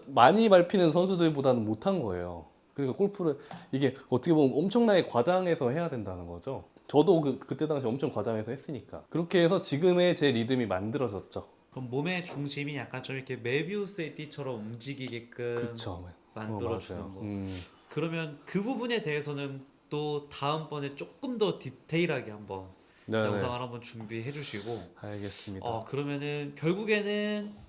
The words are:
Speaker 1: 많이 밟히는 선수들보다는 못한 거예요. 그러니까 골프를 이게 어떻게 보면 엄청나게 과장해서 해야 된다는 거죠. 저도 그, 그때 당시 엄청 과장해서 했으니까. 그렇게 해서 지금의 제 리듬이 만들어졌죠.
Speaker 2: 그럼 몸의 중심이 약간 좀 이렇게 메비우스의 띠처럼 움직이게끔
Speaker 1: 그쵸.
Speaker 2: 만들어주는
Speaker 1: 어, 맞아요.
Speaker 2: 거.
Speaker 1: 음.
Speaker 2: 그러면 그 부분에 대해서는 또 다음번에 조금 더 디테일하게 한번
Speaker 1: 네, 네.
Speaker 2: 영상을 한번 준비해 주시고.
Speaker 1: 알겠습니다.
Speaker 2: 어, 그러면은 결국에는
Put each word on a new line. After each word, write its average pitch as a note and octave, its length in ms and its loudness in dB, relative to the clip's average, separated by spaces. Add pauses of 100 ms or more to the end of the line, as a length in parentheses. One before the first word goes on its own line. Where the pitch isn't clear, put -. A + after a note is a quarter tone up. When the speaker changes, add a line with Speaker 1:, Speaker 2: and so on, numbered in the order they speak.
Speaker 1:
많이 D3 420 8
밟히는 F3 420 8
선수들보다는 D#3+ 720 4
못한 E3 400 0
거예요. F2 420 -6 (280)
그러니까 C#3 240 -2
골프를 F#3+ 400 0 (340)
이게 C3+ 240 2 (140)
어떻게 B2+ 240 2
보면 C3+ 240 6
엄청나게 G3+ 480 4
과장해서 E3 640 2
해야 E3 200 -2
된다는 F#2+ 380 -6
거죠. F#2 380 -10 (220)
저도 D#3+ 340 6
그, C3+ 180 0
그때 D3+ 280 -4
당시 C#3 200 -2
엄청 C3 240 -2
과장해서 A2 400 -2
했으니까. B2 580 -12
그렇게 E3+ 340 2
해서 E3 160 4
지금의 F3 560 4
제 C#3+ 160 4
리듬이 A#2 340 2
만들어졌죠. G2+ 800 -4 (240)
Speaker 2:
그럼 B2+ 180 -10
몸의 E3 360 -4
중심이 C#3+ 520 -6
약간 B2+ 240 -8
좀 C3 140 -8
이렇게 C3 200 -8
메비우스의 D#3 800 -4
띠처럼 C#3+ 460 -8
움직이게끔 A#2+ 960 -8
Speaker 1:
그쵸. A2+ 520 -6 (280)
Speaker 2:
만들어주는 G#2+ 640 -6
Speaker 1:
어, E2 40 -10
맞아요. F#2+ 100 -14
Speaker 2:
거. G2 60 -14
Speaker 1:
음. G2+ 260 -4 (420)
Speaker 2:
그러면 D#3+ 560 -6
그 F#3+ 160 -2
부분에 A#3 400 -2
대해서는 C#3+ 640 -6 (260)
또 D3 400 -4
다음번에 D3 640 -4
조금 B3 440 -8
더 F#3+ 180 2
디테일하게 C#3+ 720 -2
한번 G2 340 -10 (420)
Speaker 1:
네, A2 120 2
네. G#2+ 80 4
Speaker 2:
영상을 G#2 320 0
한번 A#2+ 220 -8
준비해 A2+ 500 -10
주시고. A#2+ 400 -6 (300)
Speaker 1:
알겠습니다. G2+ 640 -8
Speaker 2:
어, A2+ 180 -4
그러면은 C#3+ 680 -6
결국에는 G#3 960 -2 (180)